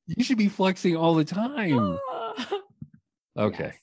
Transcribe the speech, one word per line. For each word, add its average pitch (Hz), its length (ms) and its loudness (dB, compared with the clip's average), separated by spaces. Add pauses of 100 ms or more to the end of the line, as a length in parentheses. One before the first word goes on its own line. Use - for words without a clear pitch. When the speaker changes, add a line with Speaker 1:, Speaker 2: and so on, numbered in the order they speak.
Speaker 1:
You 170 160 -2
should 254 160 0
be 202 100 6
flexing 185 480 2
all 165 180 4
the 156 100 4
time. 214 800 0
Speaker 2:
<laughs> 508 40 -10 (1300)
Speaker 1:
Okay. 104 260 0
Speaker 2:
Yes. 76 180 -10